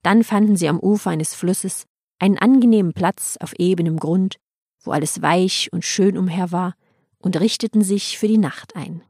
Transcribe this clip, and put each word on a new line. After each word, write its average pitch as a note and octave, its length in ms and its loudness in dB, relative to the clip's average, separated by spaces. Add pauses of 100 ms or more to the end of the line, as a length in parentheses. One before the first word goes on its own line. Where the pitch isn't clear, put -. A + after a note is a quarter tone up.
Dann G#3 220 4
fanden G#3 320 2
sie E3+ 140 0
am D#3 100 0
Ufer G3+ 300 0
eines D#3 260 -4
Flusses - 500 -4 (320)
einen G3 200 2
angenehmen A3+ 560 4
Platz - 480 -4
auf - 180 -10
ebenem F3 380 0
Grund, F#3 400 -2 (440)
wo - 100 -8
alles - 300 -4
weich F#3 520 0
und F3 100 -6
schön G3 340 0
umher F3+ 340 -2
war, F3+ 240 -4 (420)
und - 220 -4
richteten G#3+ 420 0
sich G3 360 -2
für G#3+ 120 0
die A3 80 4
Nacht - 400 -2
ein. E3 320 -12